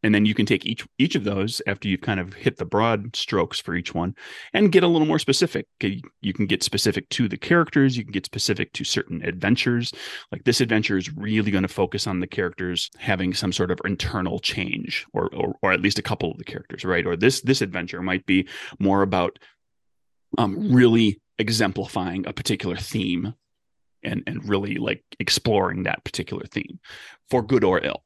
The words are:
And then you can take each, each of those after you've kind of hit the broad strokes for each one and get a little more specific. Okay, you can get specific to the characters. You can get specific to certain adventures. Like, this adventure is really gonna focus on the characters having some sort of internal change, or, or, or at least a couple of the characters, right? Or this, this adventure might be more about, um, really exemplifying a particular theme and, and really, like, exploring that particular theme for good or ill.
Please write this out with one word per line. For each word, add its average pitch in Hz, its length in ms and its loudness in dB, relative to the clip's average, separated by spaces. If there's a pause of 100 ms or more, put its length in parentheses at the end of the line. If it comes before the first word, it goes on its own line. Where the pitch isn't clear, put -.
And 107 100 4
then 104 100 4
you 107 80 4
can 107 140 2
take - 180 2
each, - 220 -8 (120)
each 143 180 2
of 101 80 -2
those 101 420 -2
after 101 220 -4
you've 92 140 0
kind 98 180 0
of 92 120 -8
hit - 240 -2
the - 80 -6
broad 110 520 0
strokes - 420 -2
for - 160 -6
each 87 200 -6
one 85 200 -4 (380)
and 196 180 6
get 180 140 6
a - 20 4
little 160 220 4
more 156 100 2
specific. - 480 0 (140)
Okay, 98 200 -2 (200)
you 98 120 -2
can 104 140 0
get 98 160 -2
specific - 460 -2
to - 180 0
the 92 100 -4
characters. 147 600 2
You 117 80 -4
can - 80 -14
get 98 120 -2
specific - 500 -4
to - 100 -6
certain - 400 -4
adventures. 117 680 0 (380)
Like, - 140 -10
this 120 160 4
adventure 110 360 2
is 92 200 -4
really 107 340 0
gonna 95 160 2
focus 98 400 -2
on 92 140 -2
the 90 80 -4
characters 90 680 -4
having 90 380 -2
some 92 180 -2
sort 90 200 0
of - 120 -2
internal 92 540 -2
change, - 680 -4 (100)
or, - 200 -2
or, - 280 -2
or 95 100 4
at 90 100 2
least 101 160 2
a 104 40 -4
couple - 280 -2
of - 80 -10
the - 60 -12
characters, - 400 -12
right? 90 200 2
Or 87 120 -2
this, 113 240 4
this 131 200 2
adventure 90 400 -6
might 92 240 -2
be 92 220 2 (320)
more 98 240 4
about, 92 380 2 (1000)
um, 107 340 2
really 113 480 6 (200)
exemplifying 98 840 -2
a 85 80 -8
particular 95 440 -4
theme 95 580 -4 (680)
and, - 240 -6
and - 200 -8
really, 101 280 -2
like, - 260 -4 (160)
exploring 95 640 0
that - 220 -4
particular - 400 -8
theme - 340 -8 (520)
for 123 120 2
good 117 220 2
or 92 200 4
ill. - 220 -4